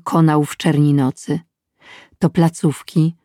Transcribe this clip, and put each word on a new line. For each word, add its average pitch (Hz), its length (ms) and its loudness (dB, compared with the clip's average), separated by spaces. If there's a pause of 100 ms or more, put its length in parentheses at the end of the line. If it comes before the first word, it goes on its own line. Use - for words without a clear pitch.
konał 156 400 2
w - 140 -8
czerni 147 360 0
nocy. 143 460 -2 (800)
To 170 100 0
placówki, 165 960 -2